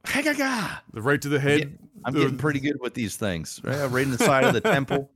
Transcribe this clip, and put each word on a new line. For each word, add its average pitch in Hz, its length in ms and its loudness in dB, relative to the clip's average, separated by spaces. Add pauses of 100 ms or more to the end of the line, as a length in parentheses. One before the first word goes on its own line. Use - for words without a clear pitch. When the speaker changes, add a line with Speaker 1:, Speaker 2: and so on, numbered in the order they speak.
Speaker 1:
Ha-ga-ga! 269 720 -2 (140)
Speaker 2:
The 110 80 -8
right 143 200 2
to 143 80 -6
the 143 100 2
head. 147 220 2
Speaker 1:
I'm 143 80 -6
get-, - 100 -18 (260)
I'm 131 80 -2
Speaker 2:
The 147 80 2
Speaker 1:
getting 131 160 2
pretty 143 240 0
good 139 180 -2
with 123 140 -8
these 110 240 -4
things. 87 460 -4
Right, 139 220 -2
right 127 200 2
in 135 60 -2
the 120 60 -2
side 139 280 4
of - 80 4
the 110 80 2
Speaker 2:
<laughs> 220 100 2
Speaker 1:
temple. 139 440 -2